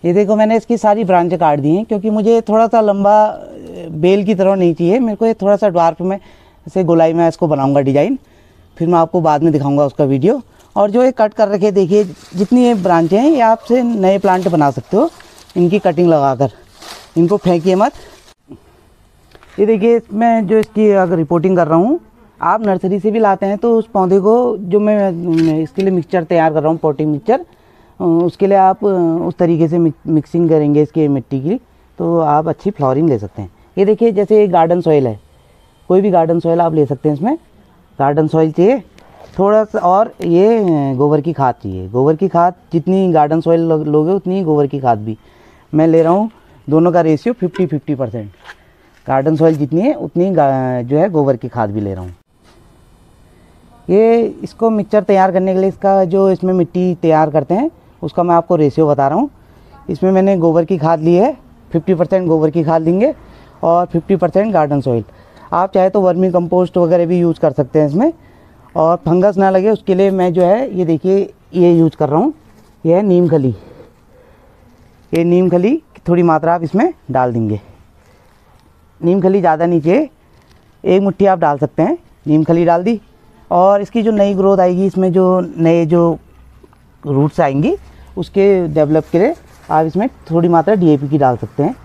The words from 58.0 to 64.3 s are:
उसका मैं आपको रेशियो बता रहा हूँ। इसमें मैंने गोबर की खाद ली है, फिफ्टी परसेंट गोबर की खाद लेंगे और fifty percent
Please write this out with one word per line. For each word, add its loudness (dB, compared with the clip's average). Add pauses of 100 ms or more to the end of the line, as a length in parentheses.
उसका -4
मैं 2
आपको 0
रेशियो 0
बता 0
रहा 0
हूँ। -2 (600)
इसमें -2
मैंने 2
गोबर 2
की -4
खाद -2
ली 2
है, 0 (340)
फिफ्टी -2
परसेंट -2
गोबर 0
की -2
खाद 0
लेंगे 0 (480)
और 0
fifty -2
percent -2